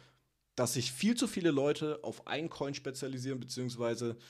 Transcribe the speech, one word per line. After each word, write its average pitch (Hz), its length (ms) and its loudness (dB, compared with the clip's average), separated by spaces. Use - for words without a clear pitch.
dass 120 160 2
sich 127 180 0
viel 226 260 2
zu 247 100 2
viele 175 240 4
Leute 147 520 2
auf - 240 -8
einen 151 220 -2
Coin 139 240 -4
spezialisieren, 131 680 -4
beziehungsweise 117 760 -2